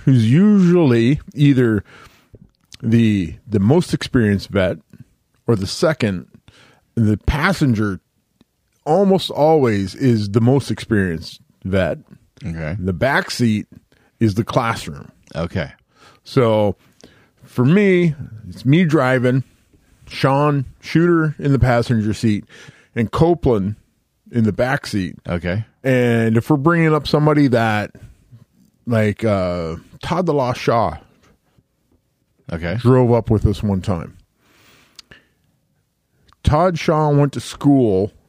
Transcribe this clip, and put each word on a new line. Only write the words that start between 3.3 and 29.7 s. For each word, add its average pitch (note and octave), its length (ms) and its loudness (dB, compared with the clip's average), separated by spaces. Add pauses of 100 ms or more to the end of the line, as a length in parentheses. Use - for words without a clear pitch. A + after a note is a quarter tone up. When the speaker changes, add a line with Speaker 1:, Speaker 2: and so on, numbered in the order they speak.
Speaker 1:
the G#2 140 -2
most D3 340 2
experienced G#2 540 0
vet F#2 300 -2 (680)
or A#2 80 0
the G2 140 -4
second. A2+ 580 -2 (720)
The G#2+ 200 2
passenger A#2+ 840 -2 (840)
almost F#3+ 460 2
always B2+ 640 2
is A2+ 360 0
the A2+ 100 0
most B2+ 320 2
experienced F#2+ 680 -4 (220)
vet. F#2 360 -2 (460)
Speaker 2:
Okay. E2 360 -8
Speaker 1:
The F#2 120 -2
back C3+ 380 -2
seat A2 380 -2 (500)
is G#2+ 160 0
the A2 100 -2
classroom. A2+ 680 -6 (240)
Speaker 2:
Okay. E2 340 -6 (540)
Speaker 1:
So G#2+ 520 0 (680)
for - 220 -2
me, F3 480 2 (340)
it's - 160 -14
me D#3 200 4
driving, C3 600 0 (640)
Sean C#3 560 0 (160)
Shooter D#3+ 580 0
in C#3+ 140 0
the C3+ 60 2
passenger A#2 560 0
seat, G#2 300 -2 (520)
and A#2 160 -2
Copeland B2+ 640 0 (560)
in A#2 120 0
the G#2+ 80 2
back B2 340 -4
seat. F#2 300 -6 (120)
Speaker 2:
Okay. F2 360 -4 (200)
Speaker 1:
And A#2 540 0
if A2+ 100 -2
we're D3+ 80 2
bringing D#3+ 380 2
up D3 120 -2
somebody D3+ 420 2
that, A2 420 0 (960)
like, G#2+ 360 -2
uh, F2+ 540 -2 (260)